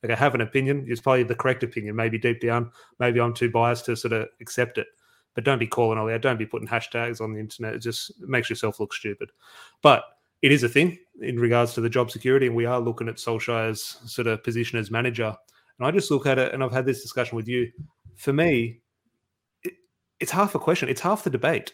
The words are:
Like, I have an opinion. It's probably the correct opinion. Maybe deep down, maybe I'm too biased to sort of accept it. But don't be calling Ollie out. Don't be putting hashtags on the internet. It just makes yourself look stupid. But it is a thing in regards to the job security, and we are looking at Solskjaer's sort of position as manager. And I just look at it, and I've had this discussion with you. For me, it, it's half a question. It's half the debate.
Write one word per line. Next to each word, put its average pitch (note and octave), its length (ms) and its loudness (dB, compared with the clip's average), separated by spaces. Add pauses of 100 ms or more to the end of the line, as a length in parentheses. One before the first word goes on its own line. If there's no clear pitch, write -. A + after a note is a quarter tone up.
Like, A#2 100 -2
I - 20 2
have C3 200 4
an A#2+ 60 2
opinion. C3+ 480 0
It's A#2+ 140 -6
probably B2+ 220 4
the A#2+ 100 -2
correct B2+ 280 0
opinion. G#2+ 320 -6
Maybe A2+ 220 0
deep A#2 240 0
down, A#2 300 0 (280)
maybe A#2+ 220 2
I'm A#2 140 2
too A#2+ 160 0
biased A#2 340 2
to A#2 120 -2
sort A2+ 180 -2
of A2+ 140 -2 (120)
accept A#2+ 380 -4
it. - 80 -6 (480)
But A#2 100 -4
don't C3+ 140 2
be A2 80 0
calling A2 320 2
Ollie A2 160 -2
out. A2+ 80 -4
Don't B2 160 0
be G#2+ 80 -4
putting - 220 -8
hashtags A#2 520 -4
on A2 140 -6
the G#2+ 60 -8
internet. A2 340 -8
It A2+ 60 -8
just - 420 -8
makes B2 260 -2
yourself A2 320 -4
look G#2 140 -4
stupid. - 340 -8 (540)
But C#3+ 220 8 (360)
it C#3+ 120 6
is C#3+ 100 6
a A#2+ 80 2
thing E3+ 260 2 (240)
in A#2 180 -4
regards A#2+ 360 4
to A#2+ 80 -2
the A#2 80 0
job B2 200 0
security, C3 360 2
and A#2 100 0
we A#2 80 0
are B2 160 0
looking A#2 300 -4
at A2 60 -10
Solskjaer's A2+ 840 -4 (120)
sort A#2+ 160 -2
of A2 160 0
position A#2 360 -2
as G#2 120 -6
manager. A2+ 460 -2 (400)
And B2 120 -2
I - 20 2
just G3 180 0
look C#3 160 2
at C3+ 140 4
it, B2+ 160 2
and C3+ 80 -2
I've B2+ 80 -2
had B2+ 160 0
this B2+ 160 0
discussion A#2+ 320 -4
with A2+ 140 -6
you. B2 240 -2 (420)
For - 180 -4
me, C3+ 460 2 (840)
it, - 80 -8 (480)
it's - 100 -6
half G3+ 240 0
a D#3 60 0
question. D#3 280 0
It's C3 120 -2
half G#3 240 0
the E3+ 60 0
debate. B2+ 440 0